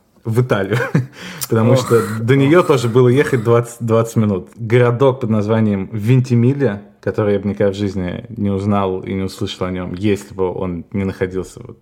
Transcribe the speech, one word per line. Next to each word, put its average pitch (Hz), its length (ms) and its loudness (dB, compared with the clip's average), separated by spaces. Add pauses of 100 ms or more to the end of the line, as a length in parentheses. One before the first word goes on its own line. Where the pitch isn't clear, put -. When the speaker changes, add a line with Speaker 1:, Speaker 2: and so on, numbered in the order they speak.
(260)
Speaker 1:
в 117 160 2
Италию, 196 360 0 (140)
<laughs> - 580 -4
потому 113 240 4
Speaker 2:
Ох. 131 120 6
Speaker 1:
что 117 160 4 (180)
до 117 160 2
нее 143 260 6
Speaker 2:
Ох. 175 60 -2
Speaker 1:
тоже 123 220 2
было 123 200 6
ехать 131 340 2
двадцать, 117 360 2
двадцать 113 360 0
минут. 104 420 0
Городок 120 640 2
под 113 80 -2
названием 107 640 0
Вентимигlia, 120 880 2 (200)
который 104 360 0
я 95 40 0
бы 101 80 -4
никогда 101 240 0
в 95 40 -8
жизни 95 540 -4
не 104 200 -4
узнал 98 520 -2
и 92 120 -8
не 95 80 -4
услышал 95 460 -6
о 92 40 -6
нем, 90 220 -8
если 98 400 -2
бы 92 180 -2
он 87 400 -6
не 98 140 -4
находился 92 580 -6
вот - 180 -20